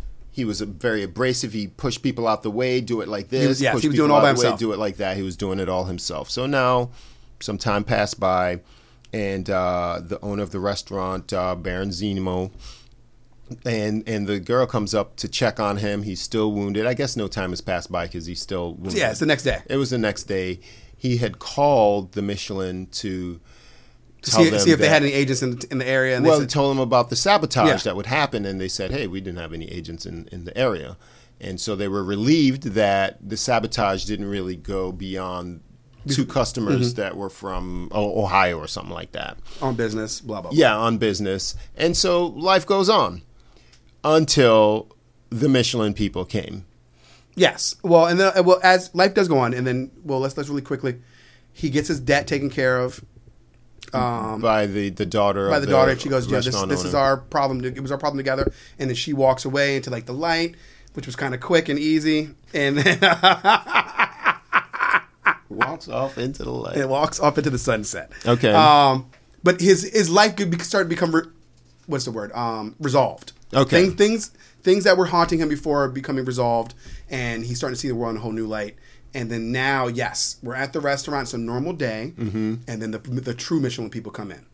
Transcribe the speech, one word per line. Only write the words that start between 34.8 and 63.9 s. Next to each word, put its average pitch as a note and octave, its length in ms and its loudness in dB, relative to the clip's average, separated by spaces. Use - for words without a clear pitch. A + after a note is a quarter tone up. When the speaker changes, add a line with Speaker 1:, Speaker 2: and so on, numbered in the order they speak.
Speaker 1:
beyond F2+ 720 -8
two C3+ 180 0
Speaker 2:
Bef- - 40 -10
Speaker 1:
customers A#2 640 0
Speaker 2:
Mm-hmm. A2+ 60 -4
Speaker 1:
that F2+ 160 -6
were G2 140 -8
from F2+ 600 -8
O-, G#2 320 0
Ohio F#2 340 2
or D2+ 80 -10
something F2+ 260 -10
like E2 200 -12
that. - 260 -12
Speaker 2:
On C3 140 -2
business, A2 440 -4
blah, A2 220 -10
blah, F2 80 -12
blah. D3+ 80 0
Speaker 1:
Yeah, A#2 180 6
on A2+ 220 2
business. G2 560 -2
And E3 200 0
so F3 300 2
life F3 400 2
goes G3 240 4
on G#2 320 2
until A#2 840 6
the B2 180 0
Michelin A#2 460 2
people F#2+ 300 -2
came. F#2+ 400 -8
Speaker 2:
Yes. - 480 2
Well, E3+ 220 8
and F3 120 2
then, F#3+ 180 4
uh, F3+ 60 8
well, F3+ 220 8
as F#3 320 4
life F#3+ 180 4
does G3 140 4
go D3 100 8
on, B2 160 2
and B2 100 -2
then, B2+ 280 -2
well, C#3 160 -2
let's, C3+ 180 -2
let's C#3+ 120 -6
really C#3+ 140 -4
quickly, B2+ 340 -4
he D3+ 180 -4
gets D3 160 0
his D3 140 -2
debt C#3 260 0
taken C#3 240 -2
care B2+ 300 0
of. B2+ 200 -6
Um, A#2 500 -2
Speaker 1:
By G#2+ 240 4
the, G2+ 240 -2
the F#2 160 -4
daughter G2 420 2
Speaker 2:
by D3+ 80 4
Speaker 1:
of C#3+ 60 0
Speaker 2:
the C#3 40 -4
Speaker 1:
the C#3 60 0
Speaker 2:
daughter, C3+ 200 6
and B2 80 -4
she C3+ 100 -4
goes, B2+ 160 0
"Yeah, C3 120 0
this, A#2+ 80 -2
Speaker 1:
restaurant G2 220 -2
Speaker 2:
this F#2 160 -2
is - 100 -2
Speaker 1:
owner. C#3 100 4
Speaker 2:
our C3+ 120 4
problem. C3 480 -2
It B2+ 160 -8
was C3+ 100 -8
our C#3 60 -4
problem C#3+ 220 -4
together." C3+ 340 -2
And C3 120 -2
then A#2+ 60 -4
she D3 180 -4
walks C3+ 320 4
away C#3 300 0
into, B2+ 120 -6
like, A#2 160 -6
the B2 80 -10
light, E3 440 -2
which C#3 140 -10
was B2+ 100 -10
kinda B2+ 220 -4
quick E3 320 2
and C#3+ 80 0
easy, D#3 500 2
and C#3+ 240 2
then E3 240 2
<laughs> F#3+ 960 4